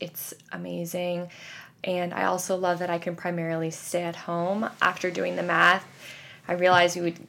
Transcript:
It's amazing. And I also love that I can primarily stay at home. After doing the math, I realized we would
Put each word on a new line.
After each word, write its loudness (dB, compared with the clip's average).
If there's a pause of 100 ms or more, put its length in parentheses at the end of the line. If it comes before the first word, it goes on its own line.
It's -10 (180)
amazing. -4 (560)
And -2
I 0
also 2
love 2
that -2
I 0
can -4
primarily -2
stay -4
at -4
home. -2 (100)
After 2
doing -2
the -2
math, 4 (640)
I 0
realized 6
we -2
would -2 (100)